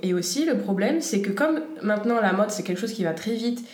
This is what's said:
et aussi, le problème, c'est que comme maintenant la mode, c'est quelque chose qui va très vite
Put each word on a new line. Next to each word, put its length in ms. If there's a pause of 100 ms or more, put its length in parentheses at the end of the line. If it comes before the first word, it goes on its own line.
et 100
aussi, 320
le 140
problème, 420
c'est 200
que 100
comme 300 (200)
maintenant 400
la 120
mode, 180
c'est 120
quelque 160
chose 140
qui 100
va 100
très 200
vite 400